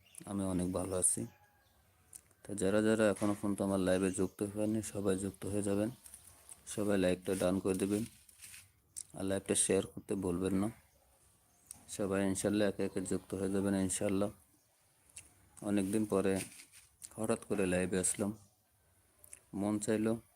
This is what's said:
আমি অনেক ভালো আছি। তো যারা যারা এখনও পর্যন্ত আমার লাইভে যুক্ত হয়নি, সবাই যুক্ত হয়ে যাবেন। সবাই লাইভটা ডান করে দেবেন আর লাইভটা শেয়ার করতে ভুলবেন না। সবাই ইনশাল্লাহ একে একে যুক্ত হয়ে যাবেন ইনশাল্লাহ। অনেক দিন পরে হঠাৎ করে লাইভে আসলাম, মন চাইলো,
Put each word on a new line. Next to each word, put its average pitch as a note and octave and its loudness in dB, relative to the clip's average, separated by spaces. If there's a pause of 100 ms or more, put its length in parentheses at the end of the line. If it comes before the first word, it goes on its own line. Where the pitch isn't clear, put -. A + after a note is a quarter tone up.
(300)
আমি G2+ -2 (100)
অনেক F2+ 2 (100)
ভালো F#2 -2
আছি। A2 2 (1200)
তো - -12 (120)
যারা G2 4
যারা A2 4 (100)
এখনও G#2 0
পর্যন্ত G2+ -2
আমার G2 2
লাইভে F#2 4 (100)
যুক্ত F#2 -2 (140)
হয়নি, G#2+ 0 (140)
সবাই G2+ 0
যুক্ত F#2+ -6
হয়ে G2+ -2
যাবেন। G#2 2 (840)
সবাই G2+ 2
লাইভটা F2+ 0 (100)
ডান F#2 2
করে F#2+ 0
দেবেন G2+ 0 (1120)
আর F#2+ -6
লাইভটা G2 0
শেয়ার F#2+ 4
করতে - -8 (120)
ভুলবেন F#2 2
না। A2+ 0 (1300)
সবাই G2 0 (100)
ইনশাল্লাহ G#2 2
একে - -4
একে F#2+ -4 (100)
যুক্ত F#2 -4
হয়ে G2 0
যাবেন G2 2 (120)
ইনশাল্লাহ। G2+ 0 (1400)
অনেক G2+ 2
দিন G#2+ 0
পরে F#2+ 2 (840)
হঠাৎ A2 -2
করে G2+ 0 (100)
লাইভে F#2 0
আসলাম, G2+ -2 (1300)
মন G2+ 0 (120)
চাইলো, A2 2 (220)